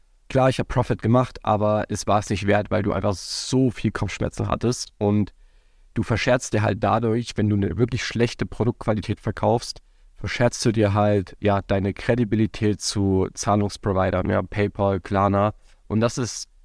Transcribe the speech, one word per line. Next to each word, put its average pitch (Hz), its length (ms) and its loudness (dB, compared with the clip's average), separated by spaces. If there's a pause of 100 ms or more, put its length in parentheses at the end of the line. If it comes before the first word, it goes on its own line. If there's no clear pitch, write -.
(300)
klar, 131 180 4
ich 131 100 2
hab - 120 -4
Profit 123 320 -2
gemacht, 123 420 2
aber 107 460 2
es - 180 -6
war 104 120 2
es 101 100 -4
nicht 101 180 -2
wert, 101 240 2
weil 101 120 0
du 98 100 0
einfach 101 200 0
so - 580 -2
viel - 200 -2
Kopfschmerzen - 560 -4
hattest - 520 -2
und 104 340 2 (600)
du 110 100 -2
verscherzt 123 480 0
dir 107 100 2
halt 104 220 0
dadurch, 113 540 0
wenn 107 100 2
du 104 80 2
eine 98 220 0
wirklich 120 260 0
schlechte 117 420 0
Produktqualität 107 760 -2
verkaufst, - 580 -2 (360)
verscherzt - 500 -2
du 113 80 4
dir 104 200 2
halt, 104 460 2
ja, 98 220 2
deine 98 320 0
Kredibilität 107 880 0
zu 95 520 0
Zahlungsprovidern, 98 960 0
ja, 98 120 0
PayPal, 98 580 -2
Klarna. 101 540 0 (340)
Und 110 140 0
das 117 160 0
ist, - 320 -8 (160)